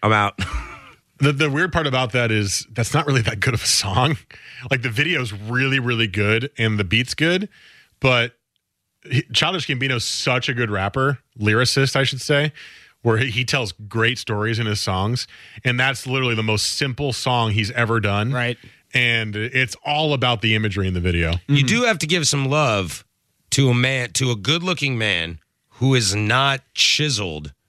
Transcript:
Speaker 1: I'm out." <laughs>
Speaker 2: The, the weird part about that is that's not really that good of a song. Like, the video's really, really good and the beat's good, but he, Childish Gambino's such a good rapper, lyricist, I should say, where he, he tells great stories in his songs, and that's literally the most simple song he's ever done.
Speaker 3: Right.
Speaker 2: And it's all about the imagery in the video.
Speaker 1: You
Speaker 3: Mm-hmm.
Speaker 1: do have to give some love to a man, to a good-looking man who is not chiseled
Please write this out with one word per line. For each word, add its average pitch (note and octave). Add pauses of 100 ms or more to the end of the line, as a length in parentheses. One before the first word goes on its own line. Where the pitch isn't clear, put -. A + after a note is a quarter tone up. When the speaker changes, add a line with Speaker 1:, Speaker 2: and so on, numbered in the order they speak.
Speaker 1:
I'm G#2+
out." G#2
<laughs> - (720)
Speaker 2:
The, C#3+
the D3
weird D#3+
part E3
about B2+
that A#2+
is G#2
that's -
not D#3
really C3+
that G#2
good B2+
of -
a -
song. A2 (540)
Like, C3
the A#2+
video's C3
really, A#2+
really A#2
good G#2
and A2
the G2+
beat's A#2+
good, F3+ (520)
but A#2+ (760)
he, B2 (100)
Childish D#3
Gambino's C3
such -
a C3
good A#2+
rapper, A#2+ (200)
lyricist, B2
I C3+
should B2+
say, D3 (520)
where A2+
he, C3
he A#2+
tells A#2
great A2+
stories G#2+
in A#2
his G#2
songs, G2+ (360)
and B2
that's C3
literally C3
the A2
most G#2+ (120)
simple C#3
song A#2
he's G#2
ever A#2
done. G#2
Speaker 3:
Right. B2 (340)
Speaker 2:
And A#2
it's B2 (100)
all D3
about B2
the A2
imagery G2
in F#2
the F2+
video. E2+ (140)
Speaker 1:
You C#3+
Speaker 3:
Mm-hmm. C#3+
Speaker 1:
do A3+
have A3
to D#3+
give E3
some C#3
love A2+ (460)
to C3+
a B2
man, B2+
to C3
a A#2+
good-looking D3
man E2+ (360)
who C3
is G#2
not C3 (120)
chiseled F#2+ (160)